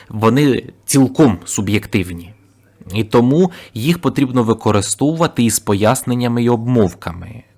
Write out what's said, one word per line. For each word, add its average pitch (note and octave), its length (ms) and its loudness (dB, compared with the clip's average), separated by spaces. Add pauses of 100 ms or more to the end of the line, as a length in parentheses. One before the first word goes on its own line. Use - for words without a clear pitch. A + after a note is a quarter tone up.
вони A2+ 560 2 (200)
цілком C3 600 2
суб'єктивні. F#2 880 -4 (640)
І G#2+ 100 -2
тому C3+ 460 2 (240)
їх D3 240 -2
потрібно C3 440 0
використовувати B2 1000 0
із G#2 140 0
поясненнями A#2+ 840 0
і A#2+ 40 2
обмовками. A2+ 920 -2 (160)